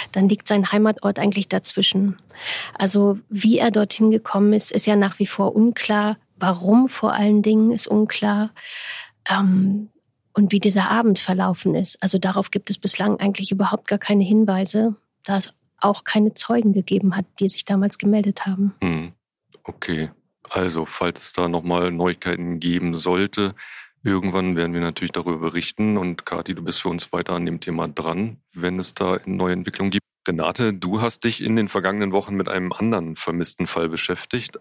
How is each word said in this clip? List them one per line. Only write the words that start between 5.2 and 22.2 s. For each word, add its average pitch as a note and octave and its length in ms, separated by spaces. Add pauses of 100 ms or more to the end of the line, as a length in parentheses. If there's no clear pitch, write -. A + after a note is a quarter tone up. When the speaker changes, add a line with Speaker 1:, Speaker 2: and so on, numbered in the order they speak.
Speaker 1:
vor - 280
unklar. G#3+ 640 (180)
Warum F#3+ 540
vor - 240
allen G#3 280
Dingen A3 300
ist A#3 160
unklar. G#3 640 (800)
Ähm, G3 580 (460)
und G3+ 180
wie G3+ 80
dieser G3 320
Abend A3 280
verlaufen F#3 560
ist. - 280
Also F#3+ 140
darauf F#3 340
gibt - 180
es - 80
bislang G3 440
eigentlich G3 300
überhaupt G3 360
gar G3+ 120
keine G3+ 260
Hinweise, G#3 720 (280)
da G3 140
es - 160 (240)
auch G3+ 260
keine G#3+ 300
Zeugen A3+ 400
gegeben F#3+ 420
hat, F#3+ 100 (140)
die G3 80
sich - 160
damals G3+ 340
gemeldet G3+ 480
haben. G3 360
Speaker 2:
Hm. E2+ 320 (500)
Okay. D#2 480 (380)
Also, E2+ 360
falls - 360
es - 120
da F2+ 140
noch E2+ 160
mal F2 280
Neuigkeiten F2 680